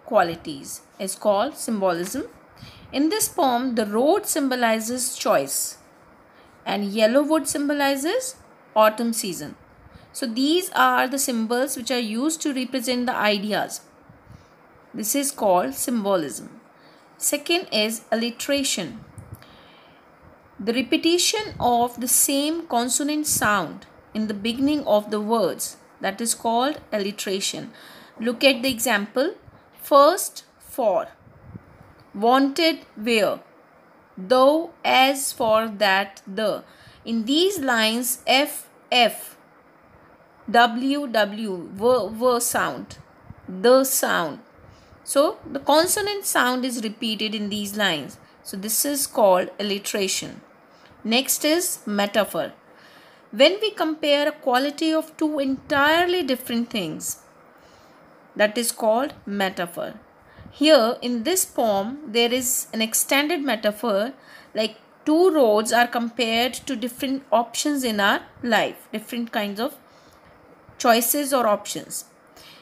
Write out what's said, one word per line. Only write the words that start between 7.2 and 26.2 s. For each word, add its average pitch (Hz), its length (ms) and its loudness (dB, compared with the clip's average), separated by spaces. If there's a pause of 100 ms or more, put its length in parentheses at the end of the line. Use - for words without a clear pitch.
wood 311 260 0
symbolizes 285 880 -2 (400)
autumn 220 360 4
season. 160 440 -6 (560)
So - 140 -6
these 277 480 0
are 254 340 4
the 269 100 -4
symbols 240 580 -2
which 240 140 -8
are 254 80 0
used 247 440 -4
to 302 100 -2
represent 247 540 -4
the 247 100 -2
ideas. 202 640 -2 (1120)
This - 220 -6
is 277 160 0
called 208 440 2
symbolism. 196 840 -2 (560)
Second 339 560 -2
is 226 300 -2 (100)
alliteration. 233 880 -4 (1600)
The 214 140 -4
repetition 339 840 0
of 240 420 0
the 247 80 -6
same 294 580 0
consonant 285 600 -2
sound 196 600 -2 (260)
in 214 140 -4
the 208 80 -6
beginning 269 520 -2
of 208 240 2
the 208 100 -2
words, 208 580 -2 (240)
that 196 180 -6